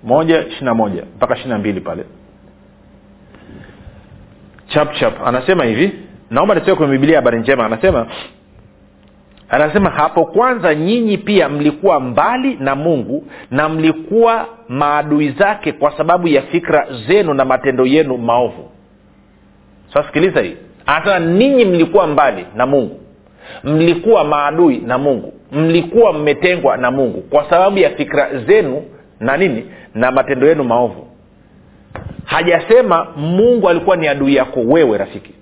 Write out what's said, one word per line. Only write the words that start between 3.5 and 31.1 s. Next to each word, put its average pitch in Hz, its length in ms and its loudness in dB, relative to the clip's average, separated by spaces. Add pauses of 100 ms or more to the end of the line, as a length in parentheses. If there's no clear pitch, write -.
Chap 147 260 -2
chap. 127 200 -2 (140)
Anasema 127 360 0
hivi, 123 280 0 (380)
naomba 175 260 2
nisome 175 200 0
kwenye 143 160 0
Biblia 139 240 4
Habari 120 240 2
Njema. 117 260 2
Anasema, 113 420 0 (1400)
anasema, 156 400 0
"Hapo 160 360 0
kwanza 214 500 0
nyinyi 208 420 0
pia 180 320 0
mlikuwa 147 500 0
mbali 214 600 -2
na 135 160 -2
Mungu 147 520 -4 (240)
na 147 180 0
mlikuwa 160 760 0 (240)
maadui 147 600 0
zake 196 420 -2
kwa 143 260 -2
sababu 170 300 0
ya 139 140 2
fikra 151 460 -2 (200)
zenu 165 260 2
na 135 120 2
matendo 127 400 0
yenu 135 320 2
maovu." 120 520 -2 (1200)
Sasa - 140 0
sikiliza 156 340 0
hii. 87 160 -6 (280)
Anasema 170 340 0
ninyi 220 460 4
mlikuwa 175 420 0
mbali 135 380 0 (100)
na 120 100 0
Mungu. 131 340 -2 (640)
Mlikuwa 170 600 2
maadui 147 540 0
na 117 200 -4
Mungu. 135 360 -4 (180)
Mlikuwa 170 640 2
mmetengwa 151 640 0
na 123 140 -2
Mungu 131 300 -2
kwa 147 280 -2
sababu 190 280 2
ya 165 120 4
fikra 143 400 -4 (180)
zenu 156 340 2 (380)
na 131 180 -2
nini? 151 280 -2 (300)
Na 113 160 2
matendo 131 360 2
yenu 151 160 2
maovu. 117 440 -2 (1160)